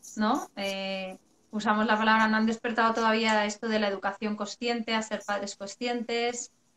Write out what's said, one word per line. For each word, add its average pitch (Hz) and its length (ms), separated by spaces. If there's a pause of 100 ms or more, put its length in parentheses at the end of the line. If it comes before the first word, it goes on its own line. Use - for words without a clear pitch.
(160)
¿no? 220 400
Eh, 190 640 (340)
usamos 214 340
la 220 120
palabra, 220 320
no 214 80
han 220 80
despertado 226 480
todavía 220 520
esto 214 220
de 214 120
la 208 100
educación 202 480
consciente, 233 560
a 220 80
ser 208 240
padres 202 320
conscientes. 240 920 (260)